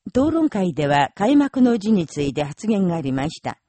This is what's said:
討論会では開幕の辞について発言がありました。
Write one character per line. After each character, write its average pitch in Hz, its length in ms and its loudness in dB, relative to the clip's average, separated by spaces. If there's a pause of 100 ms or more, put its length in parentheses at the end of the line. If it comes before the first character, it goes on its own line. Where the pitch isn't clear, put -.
討 269 220 0
論 311 200 0
会 185 240 -2
で 143 140 -2
は 143 280 2
開 247 220 2
幕 277 240 2
の 240 160 4
辞 214 160 0
に 180 120 2
つ 147 160 -6
い 139 120 -2
て 147 100 -2
発 147 240 -12
言 196 220 0
が 170 60 -2
あ 165 60 -4
り 135 120 -4
ま 139 160 -2
し - 120 -16
た。 120 280 -10